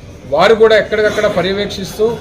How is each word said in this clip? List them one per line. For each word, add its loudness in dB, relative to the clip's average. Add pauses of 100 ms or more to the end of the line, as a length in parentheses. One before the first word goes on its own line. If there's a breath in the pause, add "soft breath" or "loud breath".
(300)
వారు 4
కూడా 4
ఎక్కడికక్కడ 0
పర్యవేక్షిస్తూ -4